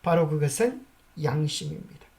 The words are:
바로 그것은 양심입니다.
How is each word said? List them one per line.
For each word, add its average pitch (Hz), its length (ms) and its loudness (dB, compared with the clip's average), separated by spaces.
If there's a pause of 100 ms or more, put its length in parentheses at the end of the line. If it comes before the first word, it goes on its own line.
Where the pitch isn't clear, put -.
바로 170 260 4
그것은 151 560 0 (380)
양심입니다. 151 840 -4 (120)